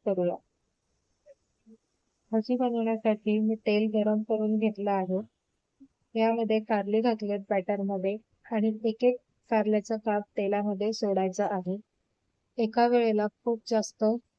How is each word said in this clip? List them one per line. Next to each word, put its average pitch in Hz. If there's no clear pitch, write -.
करूया. 180
भजी 220
बनवण्यासाठी 226
मी 220
तेल 214
गरम 214
करून 214
घेतलं 208
आहे. 185
यामध्ये 220
कारली 208
घातलेत 214
बॅटरमध्ये 196
आणि 220
एक 220
एक 247
कारल्याचा 214
काप 208
तेलामध्ये 202
सोडायचा 196
आहे. 185
एका 233
वेळेला 226
खूप 233
जास्त 220